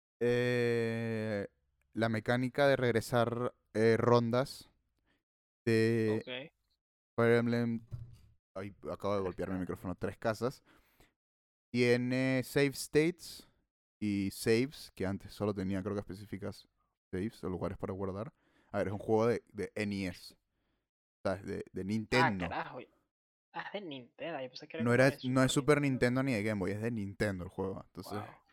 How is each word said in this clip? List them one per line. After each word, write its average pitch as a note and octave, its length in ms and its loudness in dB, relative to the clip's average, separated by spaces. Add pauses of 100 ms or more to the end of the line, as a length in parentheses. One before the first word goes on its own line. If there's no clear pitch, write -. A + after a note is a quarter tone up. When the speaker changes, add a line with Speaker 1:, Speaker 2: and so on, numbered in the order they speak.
(200)
Speaker 1:
eh, A#2 1300 0 (460)
la A2+ 140 2
mecánica B2 600 2
de C3+ 80 6
regresar, A#2 760 2 (220)
eh, A2+ 240 6
rondas A#2+ 720 2 (960)
de A2 560 4
Speaker 2:
Ok. B2+ 320 -10 (640)
Speaker 1:
Fire A#2 220 6
Emblem A#2 420 0 (760)
Ay, G2 180 -10 (160)
acabo G2 260 -2
de G2 60 0
golpear F2+ 300 -4
mi F#2 60 -2
Speaker 2:
Ajá. - 20 -2
Speaker 1:
micrófono. F2+ 340 -6
Tres F#2+ 240 -6
casas. A2+ 440 -2 (1080)
Tiene B2 760 2
save C#3+ 300 2
states - 720 -2 (540)
y G2 320 0
saves, A#2+ 640 0
que F#2+ 120 -4
antes F#2+ 260 -6
solo G#2 220 -2
tenía, F#2+ 280 -2
creo G2+ 120 -4
que G#2 60 -4
específicas G2 680 -12 (440)
saves F#2+ 340 -6
o F2 40 -4
lugares F#2 300 -4
para G2+ 140 -6
guardar. G2 400 -8 (400)
A G2+ 60 -2
ver, F#2 100 0
es G2 40 -4
un G#2 60 -6
juego A2 280 2
de, A#2 160 0 (100)
de G#2+ 220 -8
N G#2 300 -2
E F#2 40 -2
S. - 260 -12 (920)
¿Sabes? F#2+ 200 -2
De, F#2 280 -6
de F#2 120 -8
Nintendo. G#2+ 340 -4
Speaker 2:
Ah, B2+ 180 4
carajo. A2 420 -6 (760)
Ah, E3 140 -6
es - 60 -10
de G3 80 -8
Nintendo. C#3+ 600 -10
Yo B2+ 80 -8
pensé - 180 -16
que - 100 -14
era A2+ 60 -2
Speaker 1:
No A#2+ 80 2
Speaker 2:
como - 20 4
Speaker 1:
era, C3 160 6
Speaker 2:
de C#3 120 -4
Speaker 1:
no C3 200 2
es C3 100 2
Speaker 2:
Super - 0 -
Speaker 1:
Super C#3+ 280 2
Speaker 2:
Nintendo. C3 260 2
Speaker 1:
Nintendo B2 160 0
ni C3+ 100 -2
de G#2 100 -2
Game G#2+ 180 -2
Boy, F#2 120 -2
es G#2 100 -6
de A#2 80 -2
Nintendo G2 540 -4
el E2 60 -10
juego. F#2+ 380 -6
Entonces, G2+ 360 -10
Speaker 2:
Wow. - 120 -18 (160)